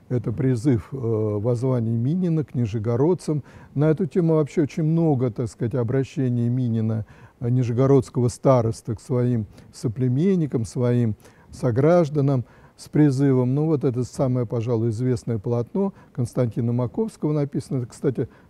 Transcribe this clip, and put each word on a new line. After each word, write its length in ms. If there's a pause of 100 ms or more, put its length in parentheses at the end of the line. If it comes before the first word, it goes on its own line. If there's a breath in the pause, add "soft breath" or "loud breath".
это 240
призыв, 580
э, 60
воззвания 1000
Минина 460
к 120
нижегородцам. 880 (320 loud breath)
На 160
эту 160
тему 300
вообще 260
очень 220
много, 460
так 180
сказать, 260
обращений 720
Минина, 560 (360 loud breath)
э, 100
нижегородского 800
староста 680
к 60
своим 440 (240 loud breath)
соплеменникам, 920
своим 500 (380 soft breath)
согражданам 920 (320 soft breath)
с 100
призывом. 640
Ну 120
вот 180
это 200
самое, 420
пожалуй, 420
известное 500
полотно 540 (220 soft breath)
Константина 580
Маковского 600
написано. 440
Это, 100
кстати, 400 (220 soft breath)